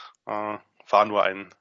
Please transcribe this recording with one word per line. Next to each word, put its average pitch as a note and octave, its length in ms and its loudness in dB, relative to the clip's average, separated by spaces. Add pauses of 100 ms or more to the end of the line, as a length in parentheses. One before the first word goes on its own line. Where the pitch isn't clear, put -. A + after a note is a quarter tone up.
(240)
Äh, G#2+ 320 -6 (320)
war G#2 160 6
nur G#2 200 0
ein F#2+ 260 -4 (100)